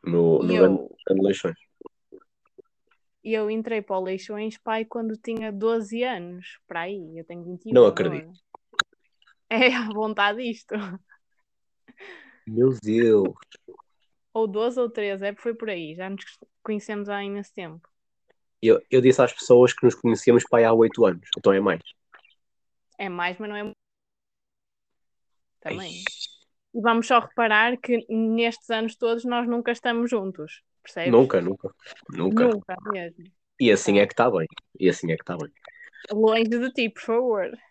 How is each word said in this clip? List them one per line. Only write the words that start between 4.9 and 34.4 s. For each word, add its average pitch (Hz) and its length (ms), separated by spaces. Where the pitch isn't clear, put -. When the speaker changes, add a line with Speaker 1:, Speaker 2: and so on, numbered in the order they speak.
Speaker 2:
tinha 220 360
doze 220 500
anos, 180 640
para 170 160
aí. 170 360
Eu 165 60
tenho 175 200
vinte 180 220
e 220 40
um - 40
Speaker 1:
Não 123 120
Speaker 2:
agora. 92 220
Speaker 1:
acredito. 80 320
Speaker 2:
É, 254 240
à 240 140
vontade 214 600
isto. 214 260
Speaker 1:
Meu 117 240
Deus. 110 460
Speaker 2:
Ou 226 160
doze 233 320
ou 240 100
treze, 202 360
é, 208 100
foi 233 180
por 226 140
aí. 165 260
Já 185 140
nos 196 140
conhecemos 208 460
há 202 140
imenso 202 320
tempo. 165 320
Speaker 1:
Eu, 113 180
eu 131 100
disse 127 200
às 123 120
pessoas 123 400
que - 120
nos 117 100
conhecíamos, 117 540
pai, 117 160
há 113 80
oito 113 320
anos. 90 320
Então - 160
é 98 80
mais. 90 200
Speaker 2:
É 196 100
mais, 175 300
mas 214 100
não 208 80
é 208 80
mu-, 151 80
também. 185 320
Speaker 1:
Ai. 175 100
Speaker 2:
E 240 60
vamos 233 260
só 247 120
reparar 226 580
que 240 320
nestes 226 640
anos 220 260
todos 233 280
nós 240 220
nunca 233 260
estamos 233 380
juntos, 190 520
percebes? 156 300
Speaker 1:
Nunca, 117 280
nunca. 92 300
Nunca. 208 380
Speaker 2:
Nunca 196 280
mesmo. 175 340
Speaker 1:
E 120 100
assim 101 240
Speaker 2:
Tá. 101 60
Speaker 1:
é 101 60
que - 80
tá 120 160
bem. 85 160